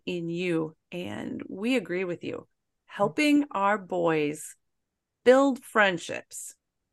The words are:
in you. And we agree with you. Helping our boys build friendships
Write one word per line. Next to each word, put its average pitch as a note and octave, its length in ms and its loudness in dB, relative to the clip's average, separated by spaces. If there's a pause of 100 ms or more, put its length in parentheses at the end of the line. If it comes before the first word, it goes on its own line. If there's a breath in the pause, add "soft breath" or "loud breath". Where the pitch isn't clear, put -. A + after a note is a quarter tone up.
in F3 240 -6
you. E3+ 460 -2 (160)
And F3+ 580 -8
we A3+ 260 -2
agree F3+ 280 -4
with F3 200 -8
you. - 240 -10 (380)
Helping C#4+ 640 2
our G3+ 280 2
boys D#3+ 760 -2 (720)
build C4 380 6
friendships - 880 -2 (400)